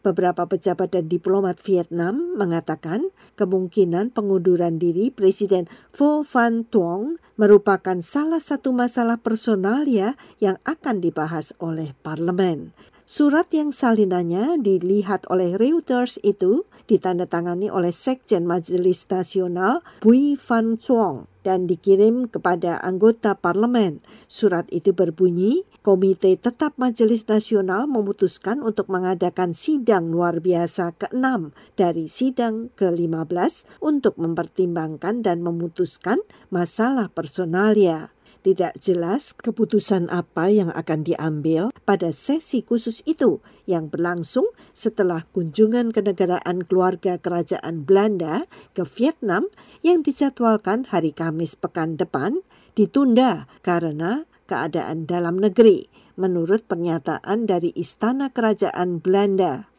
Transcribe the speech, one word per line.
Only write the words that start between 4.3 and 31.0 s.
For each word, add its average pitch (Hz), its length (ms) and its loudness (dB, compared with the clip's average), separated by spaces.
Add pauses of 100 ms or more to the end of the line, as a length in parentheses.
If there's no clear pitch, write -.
diri 175 320 0
Presiden 190 560 0 (240)
Vo 302 320 2
Van 233 400 0
Thuong 208 560 -2 (160)
merupakan 196 640 4
salah 311 400 -2
satu 269 320 -4
masalah 240 480 0
personalia 226 960 0 (240)
yang 190 240 2
akan 233 400 -4
dibahas 156 560 -4
oleh 160 400 -6
parlemen. 170 720 -2 (320)
Surat 294 480 2
yang 302 220 -2
salinannya 208 840 0
dilihat 196 720 0
oleh 180 240 0
Reuters 247 720 0
itu 208 400 2 (240)
ditandatangani 180 800 0
oleh 175 240 0
Sekjen 190 560 -2
Majelis 180 560 0
Nasional 185 800 -2 (160)
Bui 262 320 6
Van 226 460 0
Thuong 190 500 0 (140)
dan 185 240 0
dikirim 208 640 4
kepada 170 480 -2
anggota 202 560 -2
parlemen. 196 640 0 (320)
Surat 180 400 0
itu - 240 0
berbunyi, 185 720 2 (160)
"Komite 190 560 4
Tetap 294 400 -2
Majelis 233 480 0
Nasional 214 640 0
memutuskan 214 720 -2
untuk 214 240 -2
mengadakan 185 640 -2
sidang 208 600 0
luar 170 260 0
biasa 170 560 -2
keenam 247 560 -2 (240)